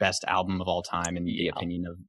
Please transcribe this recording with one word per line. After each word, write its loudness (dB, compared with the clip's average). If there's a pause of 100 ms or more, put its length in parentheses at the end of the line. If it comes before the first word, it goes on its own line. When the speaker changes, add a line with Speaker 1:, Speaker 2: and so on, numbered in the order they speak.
Speaker 1:
best 2
album 2
of -4
all 2
time -2
in -2
the 0
Speaker 2:
Yeah. 0
Speaker 1:
opinion -4
of -8 (120)